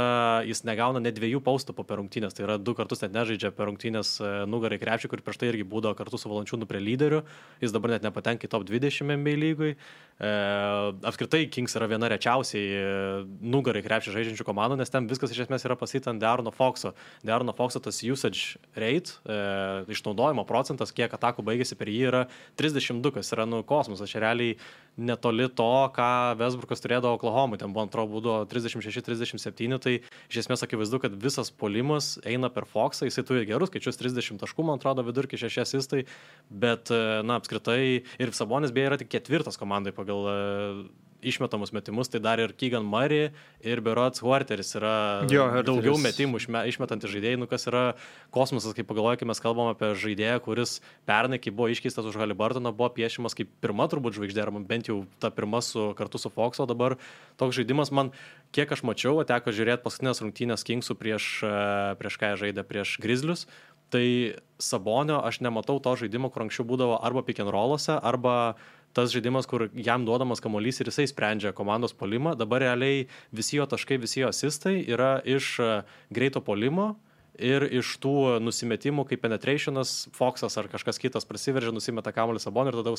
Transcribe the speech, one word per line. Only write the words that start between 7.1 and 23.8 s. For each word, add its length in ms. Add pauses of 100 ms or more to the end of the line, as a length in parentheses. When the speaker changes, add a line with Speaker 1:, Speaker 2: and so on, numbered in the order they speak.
Speaker 1:
Jis 80
dabar 220
net 100
nepatenka 400
į 80
top 160
dvidešimt 480
N 80
B 80
A 80
lygui. 300 (500)
E, 80 (720)
apskritai 480
Kings 260
yra 140
viena 240
rečiausiai, 540 (100)
e, 480 (160)
nugarą 400
į 60
krepšį 320
žaidžiančių 280
komandų, 320
nes 140
ten 160
viskas 240
iš 140
esmės 180
yra 140
pastatyta 340
ant 80
Dearono 320
Foxo. 400 (320)
Dearono 320
Foxo 240
tas 240
usage 540 (180)
rate, 480
e, 160 (560)
išnaudojimo 480
procentas, 480
kiek 240
atakų 320
baigėsi 260
per 140
jį, 240
yra 100 (320)
trisdešimt 460
du, 160
kas 160
yra, 160
nu, 160
kosmosas. 480